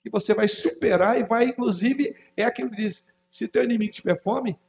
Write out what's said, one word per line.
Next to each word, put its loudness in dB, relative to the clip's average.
que -12
você 0
vai 4
superar 2
e 0
vai, 0
inclusive, -2
é 0
aquilo -2
que -10
diz: -6
se -8
teu 0
inimigo 0
tiver -2
fome -2